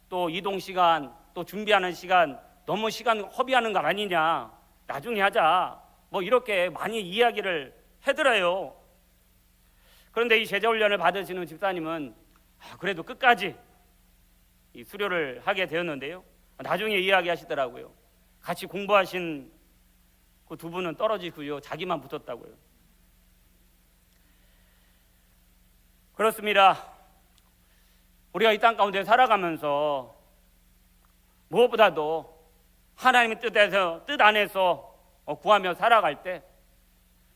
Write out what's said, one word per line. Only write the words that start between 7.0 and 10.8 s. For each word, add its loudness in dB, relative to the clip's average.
이야기를 -2
해드려요. 0
그런데 2
이 -2
제자훈련을 0